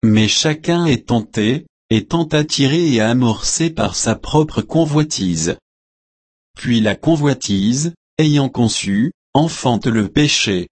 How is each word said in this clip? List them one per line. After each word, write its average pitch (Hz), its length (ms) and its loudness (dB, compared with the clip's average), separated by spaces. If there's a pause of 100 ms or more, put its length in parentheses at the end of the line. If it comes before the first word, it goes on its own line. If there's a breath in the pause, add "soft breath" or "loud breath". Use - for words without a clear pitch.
Mais 107 260 4
chacun 165 580 0
est 139 220 0
tenté, 113 580 -2 (240)
étant 113 380 0
attiré 151 640 0
et 113 120 2
amorcé 120 680 0
par 107 260 -4
sa - 200 -2
propre - 480 -2
convoitise. 143 960 -2 (960)
Puis 117 240 0
la 104 140 2
convoitise, 143 1000 0 (220)
ayant 147 320 2
conçu, 110 600 0 (220)
enfante 135 560 0
le 110 200 0
péché. 104 640 0